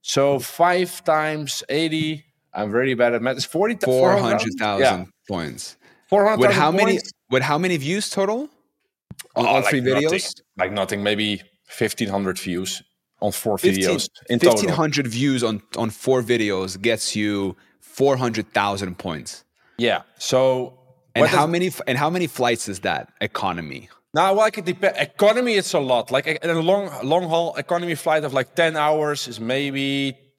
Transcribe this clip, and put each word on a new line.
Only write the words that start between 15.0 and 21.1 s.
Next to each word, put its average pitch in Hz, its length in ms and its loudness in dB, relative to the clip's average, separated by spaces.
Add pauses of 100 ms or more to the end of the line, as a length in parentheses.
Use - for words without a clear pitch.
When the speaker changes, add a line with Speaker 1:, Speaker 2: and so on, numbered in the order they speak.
Speaker 2:
views 123 380 0
on, 107 180 -2 (160)
on 110 140 -2
four 127 320 0
videos 98 580 -2
gets 113 340 -2
you 101 400 -2 (240)
four 135 380 0
hundred 117 340 -2
thousand 101 460 -2
points. - 460 -10 (340)
Speaker 1:
Yeah. 113 240 0 (160)
So 131 600 0 (380)